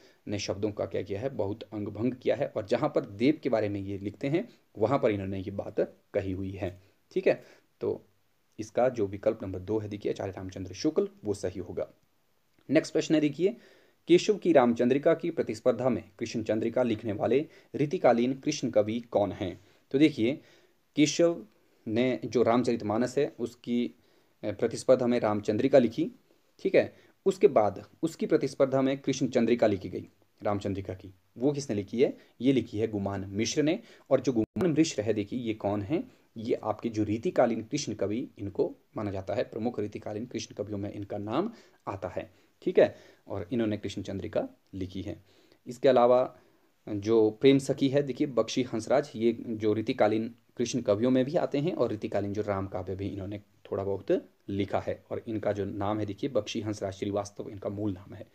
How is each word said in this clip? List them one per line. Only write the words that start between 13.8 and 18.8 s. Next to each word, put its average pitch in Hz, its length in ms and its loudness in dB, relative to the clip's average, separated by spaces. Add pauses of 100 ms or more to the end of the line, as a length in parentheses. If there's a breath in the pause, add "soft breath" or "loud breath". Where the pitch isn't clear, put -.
केशव 175 300 6
की 175 140 0
रामचंद्रिका 123 640 6
की 170 180 -2
प्रतिस्पर्धा 123 580 0
में 104 140 0 (160)
कृष्ण 113 240 -4
चंद्रिका 113 400 0
लिखने 110 280 -2
वाले 113 360 2 (280 loud breath)
रीतिकालीन 135 580 2
कृष्ण 139 360 -4
कवि 107 300 2